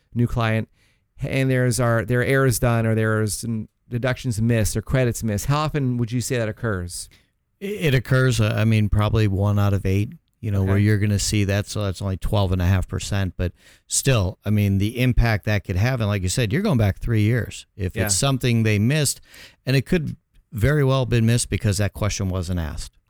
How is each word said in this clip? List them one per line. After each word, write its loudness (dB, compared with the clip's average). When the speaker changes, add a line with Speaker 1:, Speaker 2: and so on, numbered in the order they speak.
Speaker 1:
new 2
client, -2
and 0
there's 2
are, 2
there 0
are -2
errors 2
done 0
or 2
there 2
are -2
some -6
deductions -4
missed 2
or -2
credits 0
missed? -4
How 2
often -2
would -4
you -2
say -2
that -2
occurs? -6
Speaker 2:
It, -4
it 4
occurs, 2
uh, 2
I 2
mean, 4
probably 2
one 0
out 2
of 0
eight, 0
you -4
know, 0
where 2
Speaker 1:
Okay. 4
Speaker 2:
you're 4
gonna 0
see 0
that. -2
So -6
that's -6
only -4
twelve 0
and 2
a 2
half 2
percent. -4
But -4
still, 0
I -2
mean, 2
the -2
impact 2
that 0
could -4
have, 0
and 0
like -2
you -2
said, -2
you're 0
going 2
back 2
three 0
years. -2
If -6
Speaker 1:
Yeah. 0
Speaker 2:
it's -2
something 0
they 2
missed, 0
and 2
it 0
could -2
very 2
well 2
have -4
been 4
missed 2
because 0
that -2
question -4
wasn't -4
asked. -8